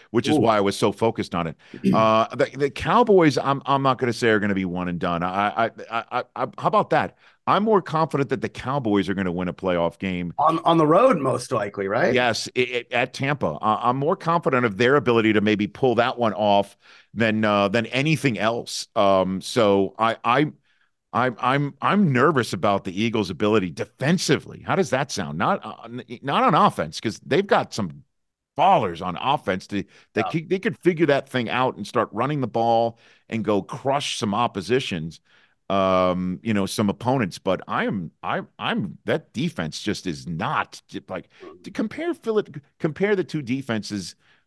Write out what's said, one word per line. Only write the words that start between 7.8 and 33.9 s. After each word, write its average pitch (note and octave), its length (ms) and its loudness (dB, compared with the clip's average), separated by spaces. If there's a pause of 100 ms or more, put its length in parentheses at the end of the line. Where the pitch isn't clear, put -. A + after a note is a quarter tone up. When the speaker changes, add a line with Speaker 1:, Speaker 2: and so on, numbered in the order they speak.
Speaker 1:
confident D3+ 480 -2
that B2 100 -2
the G#2+ 80 -4
Cowboys A2+ 640 0
are G2 40 -2
gonna F#2 160 -2
win F2+ 180 -2
a E2+ 60 -4
playoff E2+ 440 0
game. F2 400 -4
Speaker 2:
On, D#3+ 220 2
on E3 180 2
the D#3 80 4
road, G3 320 4
most B2+ 340 -4
likely, G#2 340 -4
right? B2 280 0
Speaker 1:
Yes, A#2+ 420 0
i-, B2 340 -2
i-, B2 40 -4
at B2+ 180 0
Tampa. C3+ 480 -4
I, A2 300 0
I'm C3 80 0
more D#3 180 0
confident E3 480 0
of G2+ 140 0
their B2 180 6
ability A#2 380 4
to G#2 80 4
maybe G#2 240 2
pull B2+ 300 0
that A#2 220 2
one A#2 140 0
off G2+ 460 2 (340)
than, G#2+ 320 0
uh, G2+ 240 4
than A2+ 180 0
anything C3+ 520 0
else. A2 580 -4
Um, F#2+ 460 4
so G2+ 560 2
I, A2+ 260 0
I, C3+ 280 2 (600)
I, B2 260 0
I'm, C#3 420 0
I'm E3 320 2
nervous B2+ 400 2
about G2 320 0
the F#2 160 -6
Eagles' A2 300 0
ability G2 400 2
defensively. - 960 -4
How C3 80 -2
does E3+ 160 0
that C3+ 200 -2
sound? D#2 280 -6
Not, D3+ 260 -2
uh, G#2+ 200 -14
n-, A#2 200 -14 (160)
not D#3 220 -2
on A#3+ 120 4
offense, G2+ 460 0
'cause G#2+ 240 -4
they've F#3+ 220 0
got G3+ 260 0
some D#2 300 -6 (560)
ballers A#2 480 2
on F2+ 100 -6
offense. A2+ 520 -2
To, G2 160 -6 (280)
they - 100 0
Speaker 2:
Yeah. - 80 -4
Speaker 1:
c-, D#3+ 140 -4
they F#3 140 -2
could F#3+ 180 -4
figure E3+ 300 0
that C#3 220 2
thing B2 200 -2
out A#2+ 280 0
and G2 100 -10
start A2 260 0
running C3 300 -2
the A#2+ 60 -2
ball A#2 500 0 (320)
and A2 140 -4
go G2+ 180 2
crush C#3 560 -4